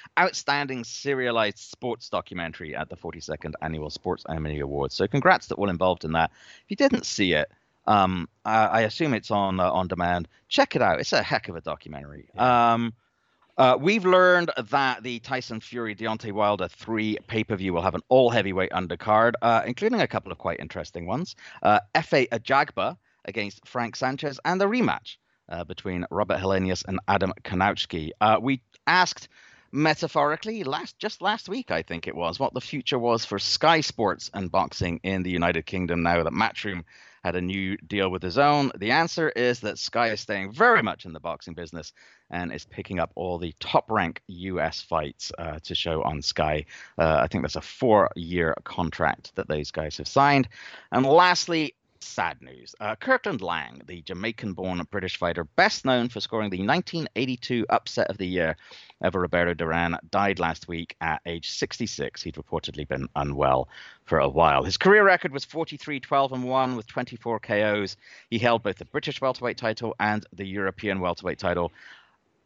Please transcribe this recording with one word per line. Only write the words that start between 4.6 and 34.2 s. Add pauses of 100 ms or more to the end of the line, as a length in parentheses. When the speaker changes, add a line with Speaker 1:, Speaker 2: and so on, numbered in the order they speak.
Speaker 1:
Awards.
So
congrats
to
all
involved
in
that. (340)
If
you
didn't
see
it, (360)
um, (160)
I,
I
assume
it's
on,
uh,
on
demand. (200)
Check
it
out.
It's
a
heck
of
a
documentary.
Speaker 2:
Yeah.
Speaker 1:
Um, (640)
uh,
we've
learned (200)
that
the
Tyson
Fury
Deontay
Wilder
three (120)
pay-per-view
will
have
an
all-heavyweight
undercard,
uh,
including
a
couple
of
quite
interesting
ones. (280)
Uh, (140)
Efe
Ajagba (300)
against
Frank
Sanchez,
and
the
rematch, (320)
uh,
between
Robert
Helenius
and
Adam (100)
Konowski. (100)
Uh,
we (260)
asked (460)
metaphorically
last,
just
last
week,
I
think
it
was,
what
the
future
was
for
Sky
Sports